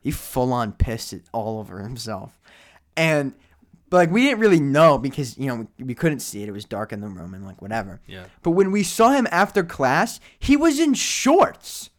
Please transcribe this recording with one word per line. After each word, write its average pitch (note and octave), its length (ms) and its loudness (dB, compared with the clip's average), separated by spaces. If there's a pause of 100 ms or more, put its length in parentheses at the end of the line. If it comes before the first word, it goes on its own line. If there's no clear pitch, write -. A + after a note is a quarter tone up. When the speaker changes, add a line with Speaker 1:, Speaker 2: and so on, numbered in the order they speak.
Speaker 1:
He C#3 100 -4
full B2+ 420 -2
on A#2 200 -2
pissed - 400 -4
it F2+ 100 -16 (100)
all A2 260 -6
over G2 220 -14
himself. A2+ 580 -12 (560)
And, D3+ 380 0 (560)
but, F3+ 80 2
like, F3 140 4
we A3+ 120 2
didn't C4 160 0
really G3+ 200 6
know C#3 380 6
because, C3 400 -6
you C3+ 100 -4
know, A2+ 200 -6 (100)
we, C3 80 -12
we B2 100 -6
couldn't D#3 240 0
see G#2 240 -12
it. G#2 60 -10
It G2 40 -10
was G2+ 120 -12
dark G#2+ 280 -8
in G#2 80 -10
the G#2+ 80 -10
room F2 240 -14
and, F#2+ 120 -14
like, F#2 160 -18
whatever. G2 460 -8
Speaker 2:
Yeah. F#2 180 -16 (180)
Speaker 1:
But E3+ 80 0
when F#3+ 200 4
we G#3 120 0
saw A3+ 280 4
him C4+ 200 2
after F#3+ 320 0
class, D#3+ 560 0 (200)
he C#4 160 4
was D4 240 2
in D#4 140 2
shorts. - 1040 0